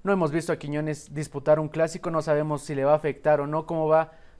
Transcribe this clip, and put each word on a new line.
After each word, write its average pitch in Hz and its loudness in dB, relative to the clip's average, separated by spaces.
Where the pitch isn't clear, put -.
no 196 0
hemos 170 2
visto 165 -2
a 156 0
Quiñones 151 -6
disputar 151 2
un 151 -4
clásico. 160 -2
No 160 0
sabemos 151 0
si 156 -8
le 135 -2
va 143 4
a 151 8
afectar 151 0
o 143 -4
no, 156 -4
cómo 160 -2
va 160 2